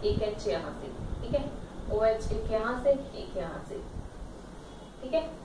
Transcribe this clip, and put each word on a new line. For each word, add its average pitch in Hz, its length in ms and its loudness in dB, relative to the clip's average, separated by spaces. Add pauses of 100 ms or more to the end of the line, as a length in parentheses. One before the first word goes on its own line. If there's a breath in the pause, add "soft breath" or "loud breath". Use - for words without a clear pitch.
एक - 140 4
एच 214 260 0
यहाँ 170 240 0
से, - 140 -8 (340)
ठीक - 140 -2
है, 277 100 4 (480)
ओएच 220 400 6
एक 220 200 0
यहाँ 240 300 2
से, 277 80 8
एक - 460 2
यहाँ - 320 -4
से, - 60 -6 (1300)
ठीक 262 120 -4
है, 320 60 8 (240)